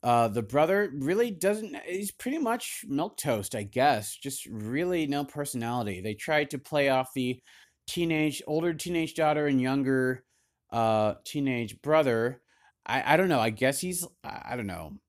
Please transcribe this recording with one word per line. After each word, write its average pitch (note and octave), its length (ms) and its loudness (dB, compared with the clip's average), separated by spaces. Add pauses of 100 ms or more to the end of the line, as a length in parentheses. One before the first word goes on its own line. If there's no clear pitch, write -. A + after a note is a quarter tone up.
Uh, A#2+ 260 6
the A2 140 -2
brother D#3+ 520 2
really F3+ 360 0
doesn't, G3+ 540 -2
he's F#3+ 260 -6
pretty C#4 280 -6
much A#3+ 500 -4
milquetoast, C#3 680 -2
I G#2+ 100 -2
guess. A#2+ 520 2
Just - 300 -10
really D3 600 -2
no C#3+ 180 -2
personality. A#2+ 760 -4
They G#2+ 140 -4
tried D3 360 0
to C#3+ 80 -8
play C#3+ 300 0
off C3 240 2
the B2+ 300 -2 (440)
teenage, D#3 600 0
older E3 260 0
teenage E3 400 -2
daughter D3+ 340 2
and C3+ 140 4
younger, C3 640 2 (480)
uh, A2 440 2 (100)
teenage C3 560 -2
brother. B2+ 580 2 (460)
I, B2+ 260 2
I D#3+ 60 8
don't F#3+ 100 4
know. D3 120 4
I A2+ 100 2
guess C3 300 0
he's, F3 260 -6 (180)
I, - 280 -10
I B2+ 40 -6
don't A2+ 100 -6
know. E2 300 -8 (120)